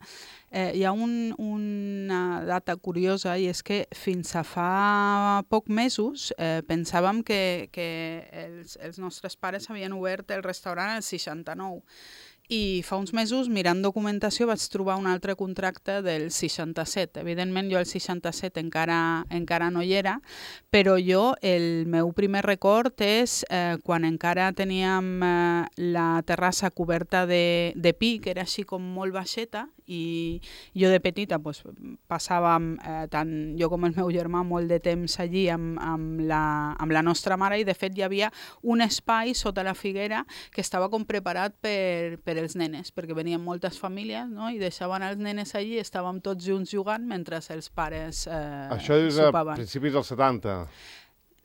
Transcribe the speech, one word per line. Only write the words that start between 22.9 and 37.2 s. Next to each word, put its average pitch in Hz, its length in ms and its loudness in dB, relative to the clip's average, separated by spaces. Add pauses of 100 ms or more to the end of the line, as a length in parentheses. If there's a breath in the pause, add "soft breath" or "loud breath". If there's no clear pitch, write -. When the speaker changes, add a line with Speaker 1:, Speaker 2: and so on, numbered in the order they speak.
Speaker 1:
és, 226 460 4
eh, 175 340 0
quan 165 240 2
encara 175 440 2
teníem, 190 680 0
eh, 175 480 4 (260)
la 170 140 2 (180)
terrassa 180 480 2
coberta 175 560 0
de, 170 480 4
de 170 160 6
pi, 226 260 2
que 185 140 -4
era 185 160 -4
així 202 160 -4
com 185 160 -6 (160)
molt 190 160 -2
baixeta, 220 540 -6 (180)
i 165 560 -4 (320 loud breath)
jo 185 160 4
de 185 120 8
petita, 185 380 0
pues, 151 240 -8 (460)
passàvem, 170 720 2
eh, 160 280 -6
tant 156 220 -2 (260)
jo 165 120 2
com 175 160 0
el 170 120 2
meu 185 160 2
germà, 175 320 0
molt 175 240 0
de 170 120 4
temps 170 400 0
allí 180 280 2
amb, 165 320 0
amb 160 400 -2
la, 156 220 2 (340)
amb 156 160 0
la 156 100 6
nostra 170 340 2